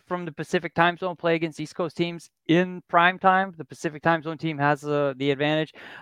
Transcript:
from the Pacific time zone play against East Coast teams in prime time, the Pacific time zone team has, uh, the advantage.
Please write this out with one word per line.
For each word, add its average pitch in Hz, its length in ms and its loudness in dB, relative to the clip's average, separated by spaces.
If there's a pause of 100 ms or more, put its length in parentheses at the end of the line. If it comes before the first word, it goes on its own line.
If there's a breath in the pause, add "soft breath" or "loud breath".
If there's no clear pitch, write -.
from 180 160 -6
the 165 80 -8
Pacific 165 420 -4
time 175 240 2
zone 180 200 -6
play 170 180 2
against 160 240 -4
East 151 160 -10
Coast 170 220 -6
teams 170 320 -6 (180)
in 180 400 2
prime 180 320 4
time, 190 380 4
the 151 80 -14
Pacific 151 360 -8
time 165 220 2
zone 160 140 -8
team 160 200 -4
has, 143 280 2
uh, 147 320 0
the 139 120 0
advantage. 151 440 0 (280 loud breath)